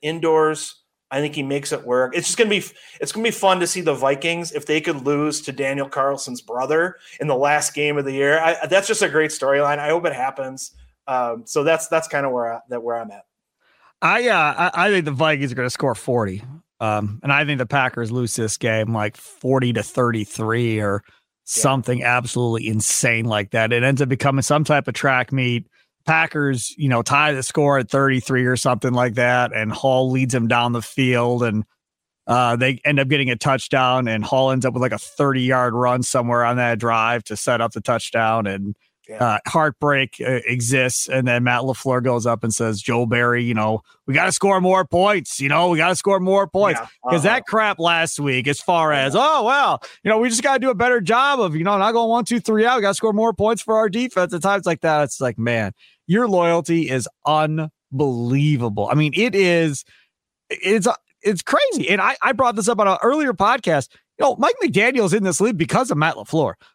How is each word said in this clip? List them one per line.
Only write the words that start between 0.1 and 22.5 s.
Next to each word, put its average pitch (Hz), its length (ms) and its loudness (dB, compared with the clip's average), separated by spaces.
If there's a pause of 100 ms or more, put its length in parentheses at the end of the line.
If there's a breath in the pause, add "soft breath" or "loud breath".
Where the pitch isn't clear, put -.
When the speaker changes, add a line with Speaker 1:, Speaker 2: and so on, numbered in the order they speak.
Speaker 1:
I 135 100 -4
think 147 160 -4
he 143 80 -4
makes 139 260 -4
it 120 160 -6
work. 127 300 0
It's 165 100 -4
just - 120 -4
gonna 220 120 2
be 208 80 0
f-, - 140 -12 (280 loud breath)
it's - 120 -4
gonna 214 100 -6
be 233 80 0
fun 190 300 2
to 170 80 0
see 180 140 -6
the 156 120 0
Vikings, 147 580 -2
if 147 140 -8
they 151 140 0
could 151 240 -4
lose 147 380 -2
to 147 100 -10
Daniel 139 360 -4
Carlson's 135 520 -4
brother 151 560 -2 (240 loud breath)
in 147 80 -6
the 139 80 2
last 143 360 0
game 147 260 -2
of 139 60 -2
the 135 80 -6
year. 139 280 2
I, 165 260 0
that's 190 220 2
just 214 140 -2
a 185 60 2
great 151 220 0
storyline. 143 480 0
I 147 120 -4
hope 170 160 0
it 151 80 -2
happens. 131 580 -8 (340)
Um, 120 400 -4
so 151 160 -2
that's, 160 240 0
that's 160 220 -2
kinda 139 220 -2
where 117 240 -2
I, 120 60 -12 (100)
that, 120 120 -8
where 117 140 -4
I'm 110 140 -8
at. 101 160 -20 (760 soft breath)
Speaker 2:
I, 220 260 2
uh, 170 460 2
I, 175 120 2
I 208 40 2
think 185 140 2
the 147 80 -4
Vikings 139 400 0
are - 20 -8
gonna 123 160 -4
score 131 240 -2
forty. 104 480 -2 (380)
Um, 107 420 -2
and 139 100 0
I 143 120 2
think 143 140 -2
the 123 80 -2
Packers 127 440 -2
lose 120 240 -2
this 110 220 -4
game, 110 360 -2
like, 104 240 -4
forty 127 580 -2
to 110 100 -2
thirty-three 113 960 -2
or 101 240 -2
Speaker 1:
Yeah. - 60 -20 (340 soft breath)
Speaker 2:
something 127 580 0
absolutely 120 640 0